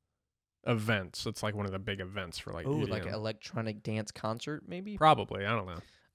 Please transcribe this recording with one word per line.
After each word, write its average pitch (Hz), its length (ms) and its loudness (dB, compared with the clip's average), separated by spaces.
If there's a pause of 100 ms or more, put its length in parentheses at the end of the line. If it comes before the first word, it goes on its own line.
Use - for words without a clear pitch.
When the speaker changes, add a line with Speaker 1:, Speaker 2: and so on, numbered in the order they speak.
(680)
Speaker 1:
events. 107 600 2
It's, - 160 -4
like, 107 120 0
one 104 120 0
of 95 60 -2
the 95 60 -2
big 98 220 -4
events 95 380 -6
for, - 140 -8
like, 85 140 -4
Speaker 2:
Ooh, 143 180 2
like - 180 -2
Speaker 1:
E - 20 -4
D - 40 -4
M. - 0 -
Speaker 2:
an - 60 -4
electronic 107 680 -4
dance 110 300 -2
concert, 113 540 -4
maybe? 190 320 -8
Speaker 1:
Probably. 110 480 6
I 113 80 2
don't 98 120 0
know. 87 120 -6 (360)